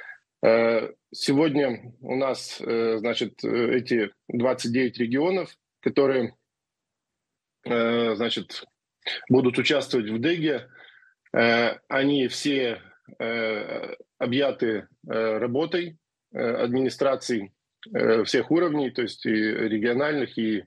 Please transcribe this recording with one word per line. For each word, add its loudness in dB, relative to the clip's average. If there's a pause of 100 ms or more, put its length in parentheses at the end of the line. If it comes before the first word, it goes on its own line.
(440)
Э, 4 (220)
сегодня 0
у -4
нас, -4
э, 0
значит, -4
э, 2
эти 0 (160)
двадцать 0
девять 0
регионов, 0 (260)
которые, 2 (1300)
э, 0
значит, -6 (640)
будут 4
участвовать 0
в -2
дэге, 0 (640)
э, 2 (100)
они 2
все, -2 (380)
э, -4 (240)
объяты, -2 (200)
э, -2
работой, -2 (360)
э, -8 (260)
администраций, 0 (420)
э, 4
всех 0
уровней, 2
то -4
есть -8
и 0
региональных, 0
и -2